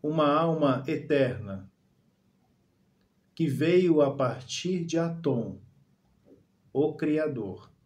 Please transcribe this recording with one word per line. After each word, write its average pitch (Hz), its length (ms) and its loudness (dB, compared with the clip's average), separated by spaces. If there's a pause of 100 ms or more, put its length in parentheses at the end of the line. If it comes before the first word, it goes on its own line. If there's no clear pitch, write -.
uma 151 320 2
alma 151 540 2
eterna, 123 800 -2 (1700)
que 165 120 0
veio 160 560 4
a 135 120 2
partir 139 680 -4
de 165 140 -2
Atom, 131 640 -2 (1120)
o 143 220 0
Criador. 147 760 -4 (160)